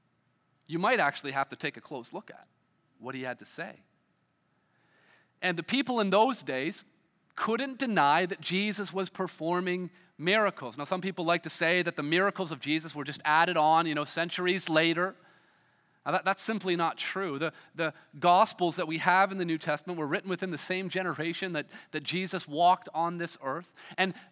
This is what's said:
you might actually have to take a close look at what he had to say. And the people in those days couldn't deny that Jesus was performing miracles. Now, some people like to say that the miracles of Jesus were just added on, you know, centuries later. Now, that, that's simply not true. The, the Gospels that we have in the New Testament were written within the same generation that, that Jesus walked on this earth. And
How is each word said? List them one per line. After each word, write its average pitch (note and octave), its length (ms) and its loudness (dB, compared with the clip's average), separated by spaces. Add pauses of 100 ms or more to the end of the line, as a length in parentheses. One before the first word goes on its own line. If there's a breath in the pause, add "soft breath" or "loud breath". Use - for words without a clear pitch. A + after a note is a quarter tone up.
(680)
you E3 120 -4
might G#3+ 220 4
actually C#3+ 320 0
have C#3 180 -2
to B2 60 -12
take D3 220 -6
a - 20 -18
close - 320 -12
look F#3+ 180 -14
at - 160 -20 (520)
what B2+ 160 -10
he C3 80 -8
had B2 160 -6
to G#2 80 -18
say. - 340 -14 (1600 soft breath)
And F3+ 180 -2
the D#3+ 40 -4
people B3 380 -2
in G3 100 0
those A3 320 4
days C#3 420 -4 (500)
couldn't A#3 440 -2
deny F3 480 4
that F3+ 140 -6
Jesus F#3+ 520 -2
was F#3 180 -4
performing F3+ 800 -2 (260 soft breath)
miracles. E3+ 640 0
Now, C#3+ 60 -6
some F#3 160 -2
people F3+ 240 -4
like E3+ 180 4
to D#3+ 80 -8
say F3 320 2
that E3 140 -4
the D3+ 60 -2
miracles F3 500 2
of C3 80 -10
Jesus D#3 340 -2
were D3 80 -6
just C#3 220 -8
added E3 320 4
on, D#3+ 300 4
you D3+ 100 -2
know, D3 80 -2
centuries F3+ 640 -2
later. E3 480 2 (920 soft breath)
Now, C#3+ 60 -2
that, F3+ 120 0
that's F#3+ 180 0
simply F#3+ 340 -2
not E3 220 0
true. F3 400 -4
The, D#3 140 -2 (220 loud breath)
the D#3+ 200 -2 (260 loud breath)
Gospels F3 560 4
that F3 100 -2
we D#3+ 120 -4
have F#3+ 340 4
in F#3+ 60 -8
the F3+ 60 0
New E3 140 0
Testament E3 400 -4
were D#3 80 -2
written F#3+ 240 -2
within F3+ 220 -4
the C#3+ 60 -4
same F#3 300 -4
generation E3+ 680 -4
that, D3 120 -2 (240 loud breath)
that D3+ 140 -6
Jesus F3+ 420 -2
walked F3 480 4
on E3+ 240 0
this E3+ 240 -6
earth. D3+ 300 -6 (260 loud breath)
And F#3 160 2 (180 loud breath)